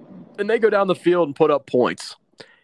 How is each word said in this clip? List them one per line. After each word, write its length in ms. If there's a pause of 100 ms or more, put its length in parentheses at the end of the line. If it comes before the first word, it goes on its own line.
(380)
and 120
they 100
go 100
down 180
the 80
field 320
and 80
put 160
up 140
points. 500 (480)